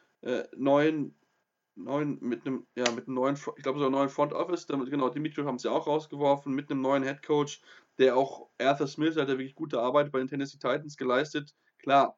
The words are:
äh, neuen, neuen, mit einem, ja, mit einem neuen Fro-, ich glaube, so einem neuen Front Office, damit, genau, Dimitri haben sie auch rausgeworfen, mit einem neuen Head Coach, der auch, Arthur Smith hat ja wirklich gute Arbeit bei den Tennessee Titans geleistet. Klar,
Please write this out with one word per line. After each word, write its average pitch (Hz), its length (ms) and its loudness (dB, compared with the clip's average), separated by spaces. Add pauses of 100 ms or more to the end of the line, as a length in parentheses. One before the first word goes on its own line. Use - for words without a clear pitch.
(220)
äh, 123 220 -4 (120)
neuen, 143 600 2 (600)
neuen, 143 440 -4
mit 117 260 -6
einem, 131 300 -6
ja, 123 160 0
mit 117 160 -8
einem 131 80 -6
neuen 135 220 0
Fro-, - 180 -10
ich - 80 -20
glaube, 139 160 -2
so 143 60 0
einem 131 80 0
neuen 139 160 0
Front 147 240 -2
Office, 175 340 -4
damit, 135 240 -4
genau, 135 180 0
Dimitri 151 340 -6
haben 131 140 -4
sie 117 140 -4
auch 156 160 -2
rausgeworfen, 143 640 0
mit 143 160 -6
einem 139 120 -2
neuen 135 220 2
Head 139 200 -6
Coach, 147 380 0 (360)
der 131 200 6
auch, - 320 -2 (120)
Arthur 143 260 2
Smith 156 280 0
hat 143 140 0
ja 135 80 0
wirklich 131 180 -8
gute 151 240 -4
Arbeit 143 320 2
bei 135 80 0
den 131 80 -2
Tennessee 139 300 -6
Titans 147 400 -4
geleistet. 143 580 -2 (240)
Klar, 139 380 4